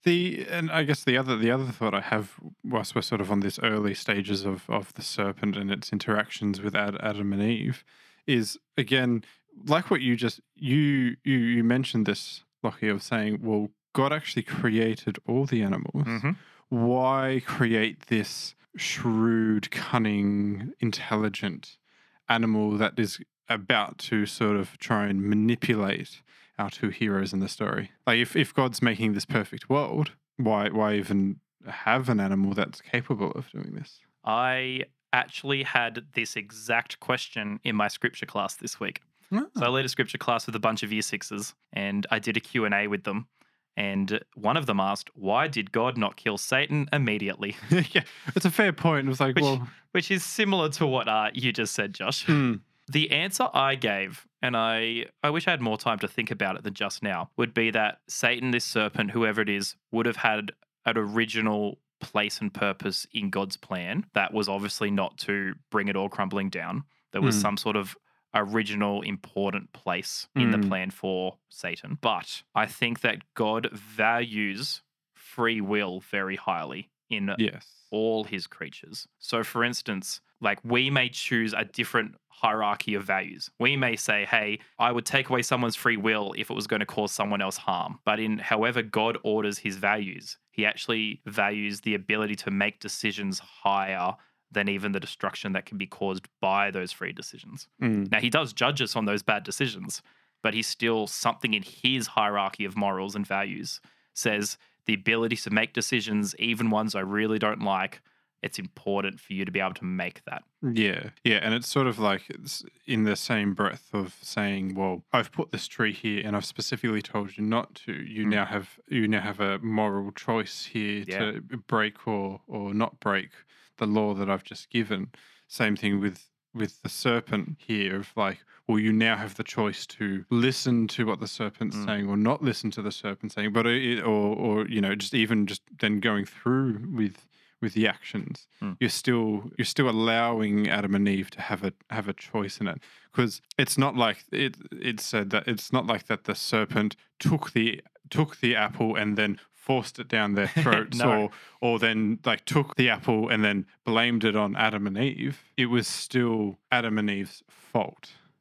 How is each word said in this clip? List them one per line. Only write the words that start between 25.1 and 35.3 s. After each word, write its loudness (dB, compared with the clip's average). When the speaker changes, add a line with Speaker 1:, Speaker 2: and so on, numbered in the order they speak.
Speaker 1:
manipulate 2
our -2
two -2
heroes 0
in 0
the -2
story?" -4
Like, 4
if, 0
if 2
God's 0
making 2
this -2
perfect -2
world, 0
why, 2
why 2
even 0
have 0
an 4
animal 2
that's -4
capable -2
of -10
doing -10
this? -14
Speaker 2:
I 0
actually 0